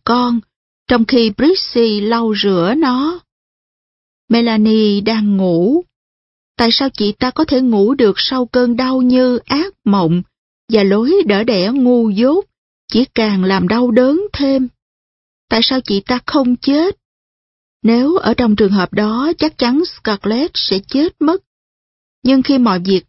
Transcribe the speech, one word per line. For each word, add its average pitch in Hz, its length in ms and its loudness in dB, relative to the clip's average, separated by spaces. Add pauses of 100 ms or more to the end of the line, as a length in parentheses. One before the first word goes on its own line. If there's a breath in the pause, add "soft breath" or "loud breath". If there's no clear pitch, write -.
con, 240 360 0 (480)
trong 240 160 2
khi 226 320 2
Brixie 233 640 0
lau 226 420 -2
rửa 190 340 0
nó. 302 440 -2 (1080)
Melanie 220 720 2
đang 208 360 -2
ngủ. 190 460 0 (760)
Tại 233 160 0
sao 269 160 -2
chị 208 240 -4
ta 254 180 -6
có 311 140 -2
thể 262 160 0
ngủ 233 340 2
được 226 220 2
sau 254 300 -4
cơn 247 300 0
đau 254 260 -2
như 254 360 2
ác 330 360 -4 (100)
mộng, 180 380 0 (500)
và 214 100 4
lối 214 300 2 (140)
đỡ 202 180 0
đẻ 208 300 0
ngu 247 360 2
dốt 262 340 0 (480)
chỉ 240 120 2 (100)
càng 208 300 0
làm 185 240 0
đau 240 220 0
đớn 269 420 2
thêm? 269 360 -2 (840)
Tại 220 120 0
sao 262 180 -2
chị 196 200 -4
ta 247 260 -4
không 247 300 0
chết? 311 400 -2 (840)
Nếu 247 340 2
ở 233 180 0
trong 220 220 0
trường 202 160 2
hợp 185 200 -2
đó, 226 460 -2
chắc 302 200 -4
chắn 262 260 0
Scarlett 226 680 -4
sẽ - 240 -4
chết 285 420 -2
mất. 320 220 0 (840)
Nhưng 262 160 4
khi 269 160 0
mọi 214 200 2
việc 185 300 -2